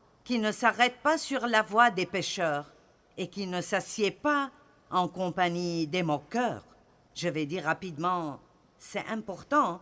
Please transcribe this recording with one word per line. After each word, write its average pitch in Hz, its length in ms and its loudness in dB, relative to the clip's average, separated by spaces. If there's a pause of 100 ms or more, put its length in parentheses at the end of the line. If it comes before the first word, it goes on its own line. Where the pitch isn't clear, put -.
(240)
qui 240 160 0
ne 214 100 0
s'arrête 240 520 2
pas 311 160 4
sur 262 280 -2
la 220 160 4
voie 226 280 6
des 180 160 0
pécheurs 160 680 -2 (440)
et 180 120 -6
qui 196 180 -8
ne 180 140 -2
s'assied 196 500 0
pas 285 400 0 (420)
en 180 160 2
compagnie 175 800 -2
des 160 160 -2
moqueurs. 156 600 -2 (500)
Je 175 140 -4
vais 151 180 -2
dire 156 180 -6
rapidement, 160 760 -2 (380)
c'est - 300 -8
important 214 720 -2